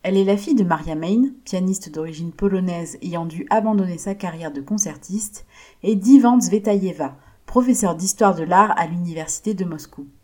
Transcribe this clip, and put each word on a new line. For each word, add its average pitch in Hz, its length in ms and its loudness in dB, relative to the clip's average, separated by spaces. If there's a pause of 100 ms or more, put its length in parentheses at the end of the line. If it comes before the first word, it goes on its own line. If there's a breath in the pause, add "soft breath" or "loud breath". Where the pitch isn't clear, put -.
Elle 185 120 0
est 196 80 4
la 196 140 4
fille 277 180 0
de 214 80 4
Maria 160 320 -2
Main, 214 360 0 (120)
pianiste 185 500 -4
d'origine 160 380 -8
polonaise 180 720 -2
ayant 170 240 -6
dû 165 240 -8
abandonner 208 480 2
sa 196 180 -6
carrière 165 380 -8
de 139 80 -8
concertiste, 196 840 -6 (380 soft breath)
et 202 140 0
d'Ivan 240 420 8
Tsvetaeva, 185 800 -2 (280 soft breath)
professeur 220 480 2
d'histoire 190 420 0
de 160 80 -6
l'art 185 360 4
à 165 80 -2
l'université 170 680 -6
de 185 120 -4
Moscou. 151 420 -12 (160)